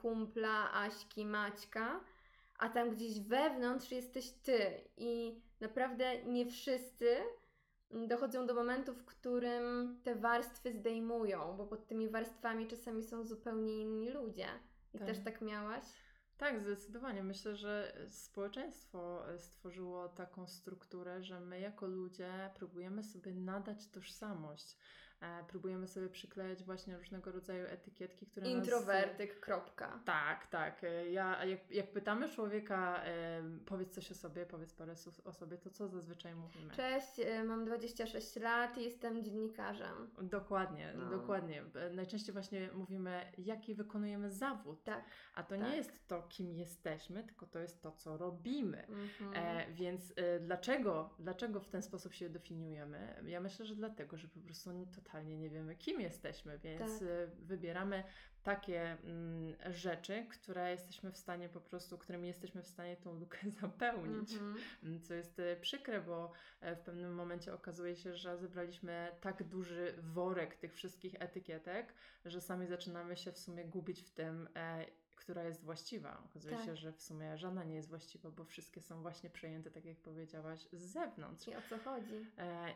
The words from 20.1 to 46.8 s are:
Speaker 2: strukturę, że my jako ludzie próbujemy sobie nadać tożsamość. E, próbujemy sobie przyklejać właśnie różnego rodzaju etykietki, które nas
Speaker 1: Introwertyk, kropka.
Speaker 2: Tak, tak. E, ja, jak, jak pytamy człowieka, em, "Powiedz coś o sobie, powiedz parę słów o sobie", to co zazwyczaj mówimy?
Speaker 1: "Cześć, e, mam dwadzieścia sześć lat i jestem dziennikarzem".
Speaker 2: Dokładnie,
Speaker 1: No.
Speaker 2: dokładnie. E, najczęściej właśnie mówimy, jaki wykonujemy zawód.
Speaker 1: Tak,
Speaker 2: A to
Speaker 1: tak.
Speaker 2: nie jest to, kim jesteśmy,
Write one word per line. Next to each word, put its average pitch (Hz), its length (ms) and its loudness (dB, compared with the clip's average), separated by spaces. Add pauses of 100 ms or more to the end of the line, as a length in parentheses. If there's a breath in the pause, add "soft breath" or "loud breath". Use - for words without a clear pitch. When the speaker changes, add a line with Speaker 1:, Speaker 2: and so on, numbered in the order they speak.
Speaker 2:
strukturę, 180 760 -6
że 185 160 -6
my 180 200 -6
jako 202 280 -2
ludzie 185 680 -2
próbujemy 185 480 -4
sobie 190 300 -6
nadać 196 540 -2
tożsamość. 170 880 -6 (440 loud breath)
E, 170 260 -6
próbujemy 185 400 -2
sobie 185 220 -2
przyklejać 185 540 -4
właśnie 185 340 -4
różnego 185 340 -6
rodzaju 185 360 -2
etykietki, - 580 -8
które 196 200 -4
nas 254 100 4
Speaker 1:
Introwertyk, 202 840 6
kropka. - 640 -2
Speaker 2:
Tak, 156 420 4
tak. 156 360 0
E, 175 280 2
ja, 185 340 6
jak, 190 260 0
jak 196 200 2
pytamy 214 380 4
człowieka, 202 760 4
em, 165 600 0
"Powiedz 185 300 -2
coś 180 160 -6
o 180 40 -6
sobie, 175 300 -4
powiedz 165 280 -8
parę 165 220 -6
słów 165 320 -12
o 185 60 -8
sobie", 170 240 -8
to 185 120 -10
co 202 180 -4
zazwyczaj 170 480 -4
mówimy? 165 380 -8
Speaker 1:
"Cześć, 262 460 2
e, 220 240 4
mam 226 220 2
dwadzieścia 226 420 2
sześć 220 280 -2
lat 233 420 6
i 240 60 0
jestem 233 400 0
dziennikarzem". 214 840 -2 (120)
Speaker 2:
Dokładnie, 185 760 2
Speaker 1:
No. 180 120 -2
Speaker 2:
dokładnie. 180 540 2 (120)
E, 170 140 0
najczęściej 185 440 -2
właśnie 190 400 -2
mówimy, 185 640 -2
jaki 214 380 -2
wykonujemy 208 560 0
zawód. 202 520 -2
Speaker 1:
Tak, 214 220 -2 (300 loud breath)
Speaker 2:
A 170 80 -2
to - 120 -8
Speaker 1:
tak. 202 140 2
Speaker 2:
nie 302 60 4
jest - 320 -2
to, 170 160 0
kim 175 280 -4
jesteśmy, 170 720 -4